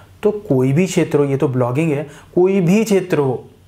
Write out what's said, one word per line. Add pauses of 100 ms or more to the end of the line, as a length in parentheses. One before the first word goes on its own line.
(240)
तो
कोई
भी
क्षेत्र
हो,
ये
तो
ब्लॉगिंग
है, (280)
कोई
भी
क्षेत्र
हो, (220)